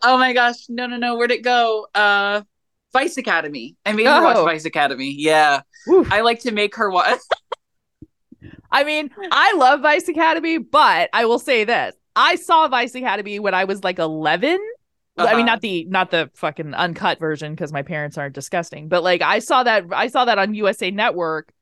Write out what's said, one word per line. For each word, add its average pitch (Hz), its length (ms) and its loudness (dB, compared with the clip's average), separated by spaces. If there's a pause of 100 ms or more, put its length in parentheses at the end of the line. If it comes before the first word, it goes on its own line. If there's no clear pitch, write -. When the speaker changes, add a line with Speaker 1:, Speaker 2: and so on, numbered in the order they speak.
Speaker 1:
Oh 254 160 4
my 254 140 2
gosh. 240 360 0
No, 247 200 -6
no, 240 80 -10
no. 240 200 -4
Where'd 233 140 0
it 226 140 -2
go? 233 500 0
Uh, 202 480 0 (500)
Vice 277 240 -2
Academy. 156 600 -4 (100)
I 208 60 0
made 220 140 0
her 302 160 6
watch 254 160 4
Speaker 2:
Oh. 165 60 4
Speaker 1:
Vice 156 200 -2
Academy. 139 520 -2
Yeah. 151 440 2 (280)
Speaker 2:
Oof. 349 240 4
Speaker 1:
I 220 100 2
like 233 180 0
to 247 100 -6
make 208 240 -2
her 214 160 -2
watch. 185 340 0
<laughs> - 60 -20 (1400)
Speaker 2:
I 285 140 2
mean, 302 260 -4 (200)
I 330 260 4
love 269 240 4
Vice 302 280 2
Academy, 320 500 0
but 214 540 2
I 226 140 2
will 233 120 2
say 233 260 0
this. 165 300 -2 (220)
I 302 200 4
saw 320 320 2
Vice 247 260 -2
Academy 208 440 -6
when 196 160 -2
I 190 100 2
was, 190 200 -4
like, 180 140 -2
eleven. 165 600 0 (600)
I 175 60 2
mean, 233 160 4
Speaker 1:
Uh-huh. - 40 2
Speaker 2:
not 226 160 0
the, 180 240 -4
not 185 260 -2
the 165 240 -2
fucking 151 380 -8
uncut 175 480 -4
version, 156 340 -6
'cause 156 160 -8
my 143 120 -6
parents 147 340 -10
aren't 143 180 -10
disgusting, 156 540 -8
but, 175 140 0
like, 180 180 2
I 180 200 2
saw 254 220 2
that, 220 300 2
I 196 140 0
saw 247 180 0
that 226 140 2
on 208 160 0
U 208 140 -2
S 214 140 -2
A 185 80 -4
Network. 175 720 -4